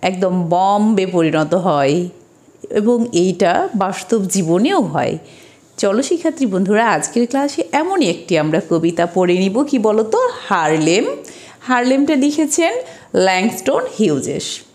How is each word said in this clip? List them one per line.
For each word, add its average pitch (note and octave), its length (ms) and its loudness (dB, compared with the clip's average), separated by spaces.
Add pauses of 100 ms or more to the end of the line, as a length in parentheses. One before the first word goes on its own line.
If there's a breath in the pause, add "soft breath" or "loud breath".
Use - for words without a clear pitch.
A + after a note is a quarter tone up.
একদম F#3 460 0
বম্বে G3 580 2
পরিণত D#3+ 480 0
হয় E3 540 2 (640)
এবং A3+ 420 0
এইটা F3+ 640 2
বাস্তব G3 500 -2
জীবনেও F#3+ 540 0
হয়। D3 380 -2 (600 loud breath)
চলো G3 240 0
শিক্ষার্থী D#4+ 440 -2
বন্ধুরা, G3+ 420 0
আজকের G#3 380 0
ক্লাসে C#4 360 -2 (100)
এমনই D#4 380 0
একটি E3+ 280 -2
আমরা D#3 220 0 (100)
কবিতা E3+ 360 0
পড়ে F3+ 320 0
নিব, F#3+ 260 0
কি C#4+ 140 -2
বলো G#3+ 240 2
তো? A4 260 0 (200)
হারলেম। E3 560 2 (560 loud breath)
হারলেমটা C4+ 540 2
লিখেছেন D4+ 600 0 (400 loud breath)
ল্যাংস্টন F#3+ 680 0 (180)
হিউজেস। C#3+ 600 -2 (140)